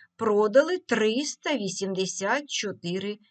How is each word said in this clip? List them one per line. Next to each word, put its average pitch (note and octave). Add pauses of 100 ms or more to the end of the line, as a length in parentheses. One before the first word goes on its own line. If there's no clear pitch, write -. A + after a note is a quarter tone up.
(160)
продали A3+
триста B3
вісімдесят G3
чотири F#3+ (120)